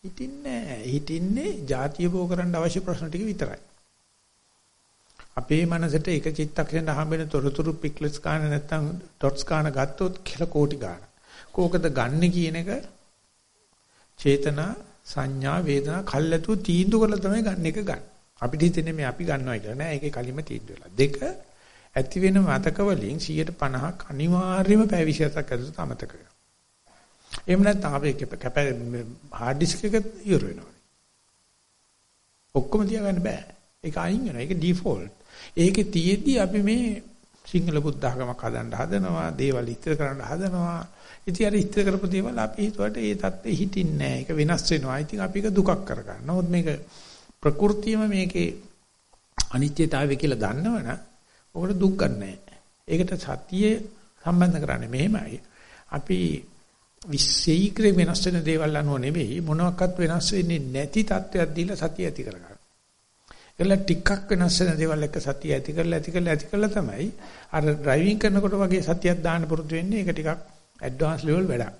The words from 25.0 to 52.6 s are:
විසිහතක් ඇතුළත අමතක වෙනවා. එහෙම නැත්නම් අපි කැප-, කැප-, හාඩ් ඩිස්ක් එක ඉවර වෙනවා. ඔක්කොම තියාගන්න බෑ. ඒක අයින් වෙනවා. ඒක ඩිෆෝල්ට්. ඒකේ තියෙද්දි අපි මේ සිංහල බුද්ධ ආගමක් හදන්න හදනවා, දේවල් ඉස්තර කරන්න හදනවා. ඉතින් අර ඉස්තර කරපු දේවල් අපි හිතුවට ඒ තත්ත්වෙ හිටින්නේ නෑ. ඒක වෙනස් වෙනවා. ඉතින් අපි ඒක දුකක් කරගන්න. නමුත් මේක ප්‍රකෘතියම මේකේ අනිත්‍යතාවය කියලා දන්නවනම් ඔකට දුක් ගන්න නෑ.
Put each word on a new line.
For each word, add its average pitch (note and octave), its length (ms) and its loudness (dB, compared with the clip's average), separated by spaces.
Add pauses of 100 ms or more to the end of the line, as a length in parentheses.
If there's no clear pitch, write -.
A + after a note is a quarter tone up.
විසිහතක් D3+ 320 0
ඇතුළත C3 400 -4
අමතක - 340 -8
වෙනවා. - 220 -20 (1000)
එහෙම F#3+ 300 4
නැත්නම් F#3+ 320 4
අපි C#3 200 0
කැප-, A#2 240 -6
කැප-, B2+ 200 -2 (720)
හාඩ් A#2+ 260 -2
ඩිස්ක් - 280 0
එක G#3 120 2 (240)
ඉවර F#3+ 220 2
වෙනවා. - 320 -10 (1800)
ඔක්කොම G#3 320 2
තියාගන්න G3 360 0
බෑ. - 220 -4 (400)
ඒක D#3+ 120 -4
අයින් G3+ 260 -2
වෙනවා. C3 200 -6
ඒක D#3+ 120 -2
ඩිෆෝල්ට්. E3 600 0 (380)
ඒකේ F#3+ 400 4
තියෙද්දි G#3 460 2
අපි G3+ 240 2
මේ A3 400 0 (420)
සිංහල E3 360 2
බුද්ධ C#3+ 240 -2
ආගමක් B2 380 -2
හදන්න A#2 320 -4
හදනවා, E3 580 0
දේවල් C3 360 0
ඉස්තර D3 280 -2
කරන්න C#3 260 -2
හදනවා. F3 560 -2 (440)
ඉතින් G3 240 0
අර G#3 80 2
ඉස්තර G3+ 300 2
කරපු F#3+ 220 2
දේවල් G3+ 320 0
අපි A3 240 -2
හිතුවට - 340 0
ඒ G#3 180 0
තත්ත්වෙ - 360 -4
හිටින්නේ F3 480 0
නෑ. C3+ 200 0
ඒක C3 180 -8
වෙනස් D3+ 320 2
වෙනවා. C#3 300 0
ඉතින් D3+ 220 -6
අපි F#3+ 180 -2
ඒක G#3 160 0
දුකක් F#3+ 160 6 (120)
කරගන්න. - 400 -8
නමුත් F3 260 0
මේක E3+ 200 2 (720)
ප්‍රකෘතියම G#3 720 4
මේකේ F#3 400 0 (880)
අනිත්‍යතාවය C#3+ 800 2
කියලා C3+ 260 0
දන්නවනම් D#3+ 560 -2 (560)
ඔකට F#3 260 -2
දුක් F#3+ 160 4
ගන්න B2+ 240 0
නෑ. G2 160 -10 (520)